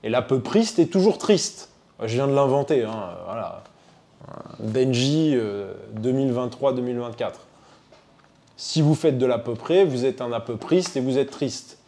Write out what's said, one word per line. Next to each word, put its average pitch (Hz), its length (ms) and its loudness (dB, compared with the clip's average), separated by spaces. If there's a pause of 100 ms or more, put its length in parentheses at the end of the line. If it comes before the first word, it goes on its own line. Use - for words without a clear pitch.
Et 110 60 -6
l'à 120 140 2
peu 131 180 0
priste 220 380 0
est 165 80 6
toujours 196 320 2
triste. - 520 0 (300)
Je 113 140 -4
viens 135 120 2
de 139 80 2
l'inventer, 139 480 2
hein, 107 320 -6 (120)
voilà. 92 360 -8 (960)
Benji, 131 760 2
euh, 101 380 -2 (200)
deux 110 200 -2
mille 135 200 2
vingt-trois, 123 400 0
deux 127 100 -2
mille 123 160 -4
vingt-quatre. 117 420 -8 (1160)
Si - 260 0
vous 151 120 6
faites 143 240 2
de 127 80 2
l'à 123 120 2
peu 117 160 -6
près, 175 300 4
vous 127 200 0
êtes 131 160 -2
un 123 120 -4
à 113 80 -2
peu 113 160 -8
priste 175 400 -2
et 135 40 0
vous 127 160 0
êtes 143 140 0
triste. - 580 -8